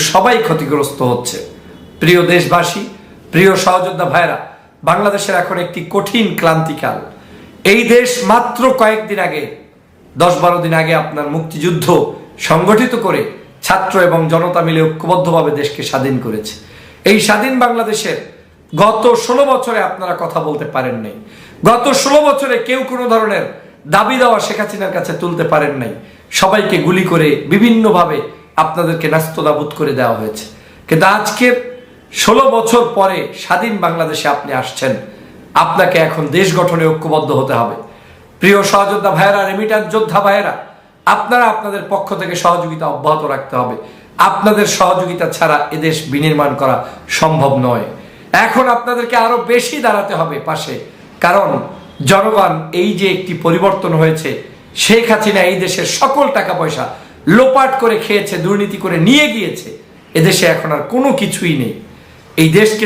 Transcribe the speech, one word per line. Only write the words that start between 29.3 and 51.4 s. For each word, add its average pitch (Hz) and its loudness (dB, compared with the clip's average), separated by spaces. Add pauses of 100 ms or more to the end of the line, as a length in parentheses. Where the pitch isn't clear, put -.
করে 147 -2
দেওয়া 120 0
হয়েছে। 110 -8 (420)
কিন্তু 160 2
আজকের 214 2 (580)
ষোলো 247 2
বছর 233 2 (120)
পরে 190 2 (240)
স্বাধীন 208 -2
বাংলাদেশে 165 -2
আপনি 143 -4
আসছেন, 123 -4 (600)
আপনাকে 180 2
এখন 156 0
দেশ 185 2
গঠনে 170 2
ঐক্যবদ্ধ 156 0
হতে 131 0
হবে। 113 -2 (640)
প্রিয় 202 4
সহযোদ্ধা 196 2
ভাইয়েরা, 196 2
রেমিট্যান্স 208 -2
যোদ্ধা 214 0
ভাইয়েরা, 202 2 (520)
আপনারা 233 2
আপনাদের 208 -4
পক্ষ 196 -2
থেকে 175 -6
সহযোগিতা 170 0
অব্যাহত 151 -2
রাখতে 135 -6
হবে। 120 -4 (420)
আপনাদের 202 2 (120)
সহযোগিতা 175 0
ছাড়া 151 0 (140)
এদেশ 156 -2 (140)
বিনির্মাণ 147 0
করা 131 0 (320)
সম্ভব 151 2
নয়। 120 0 (580)
এখন 254 2
আপনাদেরকে 240 -2
আরো 233 2 (120)
বেশি 240 0
দাঁড়াতে 208 0
হবে 160 -4 (100)
পাশে, 156 -6 (460)
কারণ 175 2 (560)